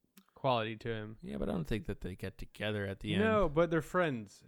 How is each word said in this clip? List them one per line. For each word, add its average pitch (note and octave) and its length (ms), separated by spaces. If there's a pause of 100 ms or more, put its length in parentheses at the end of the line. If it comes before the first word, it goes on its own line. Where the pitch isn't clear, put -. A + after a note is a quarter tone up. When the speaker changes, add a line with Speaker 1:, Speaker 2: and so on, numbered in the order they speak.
(360)
Speaker 1:
quality A2+ 420
to A#2+ 100
him. A2 360
Speaker 2:
Yeah, - 140
but - 120
I - 20
don't - 160
think G#2 200
that G2+ 140
they F2+ 140
get - 220
together G#2 480
at G2 140
the G#2 160
end. G3+ 80
Speaker 1:
No, G#3+ 260
but D#3+ 220
they're E3 100
friends, C#3+ 680